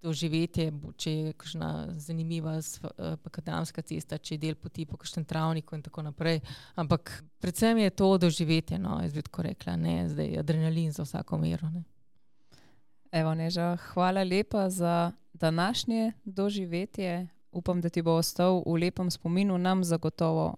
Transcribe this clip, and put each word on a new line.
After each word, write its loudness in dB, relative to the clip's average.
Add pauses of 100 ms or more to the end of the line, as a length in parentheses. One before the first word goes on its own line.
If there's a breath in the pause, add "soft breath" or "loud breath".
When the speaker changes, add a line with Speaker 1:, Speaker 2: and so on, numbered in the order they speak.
Speaker 1:
doživetje, 0
bo-, -10
če -4
je -2
kakšna -6 (100)
zanimiva -4
asf-, -8
eh, -4
makadamska -6
cesta, -6
če -8
je -4
del -2
poti -8
po -10
kakšnem -6
travniku -2
in -8
tako -12
naprej. 0 (340 loud breath)
Ampak -2 (160)
predvsem 4
je 6
to 6
doživetje, 2
no, 0
jaz -2
bi -2
tako -8
rekla, -4
ne 0
zdaj -2
adrenalin 0
za -6
vsako -4
mero, -2
ne. -6 (1300 soft breath)
Speaker 2:
Evo, 2
Neža, 0
hvala 2
lepa 2
za 2 (220)
današnje 0 (120)
doživetje. -2 (240)
Upam, 0
da 0
ti 0
bo 4
ostal 4
v 0
lepem 0
spominu, 2
nam 2
zagotovo 0